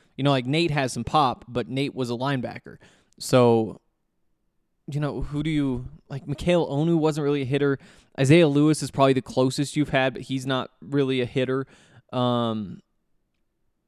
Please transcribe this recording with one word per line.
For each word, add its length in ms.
You 80
know, 80
like, 140
Nate 260
has 220
some 100
pop, 420
but 220
Nate 260
was 160
a 40
linebacker. 640
So, 600
you 80
know, 240
who 220
do 60
you, 360
like, 180
Mikhail 400
Onu 320
wasn't 240
really 200
a 20
hitter. 340
Isaiah 300
Lewis 340
is 80
probably 220
the 100
closest 540
you've 140
had, 240
but 80
he's 220
not 360
really 400
a 40
hitter. 440
Um, 680